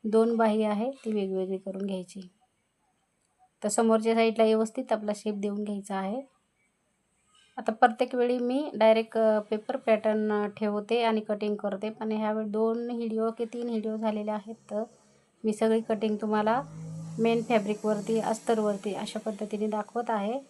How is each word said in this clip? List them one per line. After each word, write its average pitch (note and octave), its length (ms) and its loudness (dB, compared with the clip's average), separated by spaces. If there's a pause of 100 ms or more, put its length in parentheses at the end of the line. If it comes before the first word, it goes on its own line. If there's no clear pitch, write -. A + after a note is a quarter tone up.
दोन A3+ 320 4
बाही A3 260 4
आहे G#3+ 280 0
ती A3+ 220 -8
वेगवेगळी F#3+ 460 -2
करून G3 280 -8
घ्यायची. F#3 340 -8 (1400)
तर G#3+ 40 -2
समोरच्या A3 460 2
साईडला A3+ 300 4
व्यवस्थित A3 480 2
आपला G#3 220 -2
शेप G#3+ 200 -4
देऊन G#3 300 -4
घ्यायचा G3+ 320 -6
आहे. G3+ 260 -4 (1300)
आता A3+ 160 -2
प्रत्येक B3 420 4
वेळी B3 240 2
मी B3+ 360 -2
डायरेक्ट, A3 440 6
अ, G#3+ 220 4
पेपर G#3+ 360 -4
पॅटर्न, G#3+ 560 2
अ, G#3 140 0
ठेवते G#3 580 -2
आणि A3 160 2
कटिंग G#3 360 -2
करते, G3+ 340 -4
पण A3 220 -6
ह्यावेळी G#3+ 360 -2
दोन A3+ 420 0
व्हिडिओ A3+ 480 -2
की A#3 60 -2
तीन A#3+ 240 -6
व्हिडिओ A3 280 -2
झालेले G#3+ 340 -2
आहेत, G#3+ 240 -6
तर G#3 280 -6 (640)
मी G#3+ 80 2
सगळी A3+ 280 4
कटिंग G#3+ 360 0
तुम्हाला G#3+ 460 2 (560)
मेन A3+ 240 4
फॅब्रिकवरती, G#3+ 800 0
अस्तरवरती G#3+ 720 0
अशा G#3+ 240 -6
पद्धतीने G#3+ 480 -4
दाखवत A3 440 -4
आहे. A3 400 -2